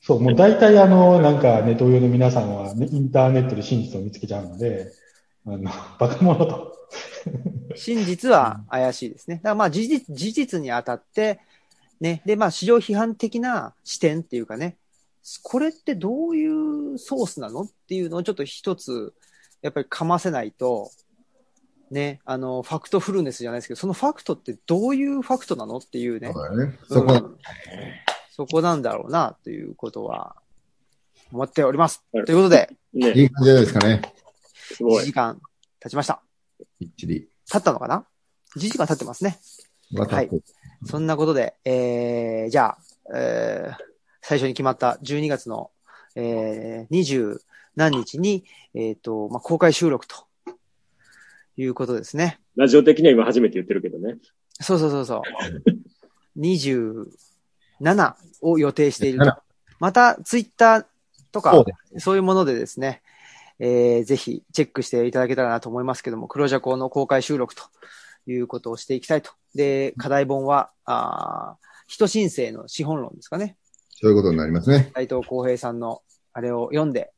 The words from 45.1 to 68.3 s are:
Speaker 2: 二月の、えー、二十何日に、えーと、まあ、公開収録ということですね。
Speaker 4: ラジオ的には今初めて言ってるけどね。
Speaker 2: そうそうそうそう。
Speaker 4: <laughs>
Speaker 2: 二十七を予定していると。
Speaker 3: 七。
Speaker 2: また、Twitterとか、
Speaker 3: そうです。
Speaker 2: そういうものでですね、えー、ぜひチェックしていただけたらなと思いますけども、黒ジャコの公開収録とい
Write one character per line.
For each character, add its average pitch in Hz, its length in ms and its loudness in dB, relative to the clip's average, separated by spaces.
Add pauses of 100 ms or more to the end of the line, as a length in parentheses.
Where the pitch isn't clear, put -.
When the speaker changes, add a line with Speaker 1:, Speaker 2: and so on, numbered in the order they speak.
Speaker 2:
二 151 100 -4
月 139 180 -6
の、 110 260 -12 (420)
え 113 720 -8
ー、 - 60 -20
二 180 120 2
十 131 380 -2 (340)
何 151 220 0
日 127 240 -8
に、 190 240 -2 (300)
え 113 180 -6
ー - 20 -8
と、 110 360 -8
ま 120 80 -8
あ、 - 20 -8
公 165 180 -2
開 165 140 6
収 170 180 2
録 127 160 -4
と - 80 -20 (1400)
い 131 80 -6
う 127 100 -4
こ 127 120 -6
と 123 100 -4
で 110 80 -8
す - 120 -12
ね。 165 220 -2 (160)
Speaker 4:
ラ 135 140 4
ジ 123 80 8
オ 143 80 10
的 151 160 8
に 165 60 6
は 143 60 10
今 113 120 6
初 113 160 2
め 110 80 4
て - 60 -2
言 92 100 -4
っ - 20 -14
て 101 80 -4
る 92 80 -4
け 92 60 -6
ど - 100 -10
ね。 110 200 -10 (420)
Speaker 2:
そ 190 160 0
う - 20 2
そ 156 80 2
う 147 40 2
そ 143 100 -2
う 127 40 -6
そ 117 120 -6
う。 - 60 -6 (560)
Speaker 4:
<laughs> - 580 -20
Speaker 2:
二 170 220 0
十 117 500 -4 (720)
七 170 360 2 (240)
を 165 180 2
予 143 140 2
定 147 180 2
し - 80 -10
て 143 100 -2
い 131 40 -2
る 131 60 -4
と。 143 60 6
Speaker 3:
七。 - 180 2 (380)
Speaker 2:
ま 185 120 0
た、 240 300 6
Twitter 226 640 4 (460)
と 214 80 -6
か、 147 120 4
Speaker 3:
そ 160 100 10
う - 20 6
で 95 80 -4 (260)
す。 170 60 -14
Speaker 2:
そ 190 80 2
う 196 40 2
い - 20 2
う 190 40 0
も 190 120 2
の 190 100 4
で 135 100 0
で 117 120 -6
す - 140 -14
ね、 135 220 -8 (560)
え 120 420 2
ー、 113 40 -4
ぜ 131 120 0
ひ - 360 -8
チ 156 100 0
ェ - 40 4
ッ - 60 -20
ク 131 100 -4
し - 80 -8
て 120 160 0
い 120 40 -2
た 131 80 -2
だ 127 100 0
け 127 60 -2
た 131 80 -2
ら 120 60 0
な 117 120 -2
と 123 80 -14
思 120 120 -8
い 131 40 -6
ま 127 100 -4
す - 80 -12
け 127 80 -8
ど 113 60 -8
も、 113 120 -12
黒 143 200 -2
ジ 135 80 0
ャ 123 40 0
コ 127 160 -2
の 131 140 -6
公 139 160 -2
開 131 160 2
収 147 160 -4
録 120 160 -4
と - 80 -20 (640)
い 123 140 -6